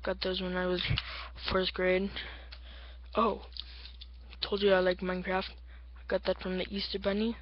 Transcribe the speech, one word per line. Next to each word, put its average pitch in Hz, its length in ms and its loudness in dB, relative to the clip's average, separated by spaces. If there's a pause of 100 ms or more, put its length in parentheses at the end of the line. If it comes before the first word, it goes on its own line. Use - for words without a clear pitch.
got 190 160 0
those 185 200 0
when 180 160 0
I 185 100 2
was 180 160 2 (680)
first 185 240 4
grade. 185 360 4 (1040)
Oh, 214 260 2 (960)
told 202 220 0
you 202 100 8
I 185 60 10
like 185 220 4
Minecraft. 185 500 0
I - 560 -16
got 185 200 2
that 185 140 2
from 185 180 -2
the 180 120 0
Easter 196 300 -4
Bunny. 208 420 2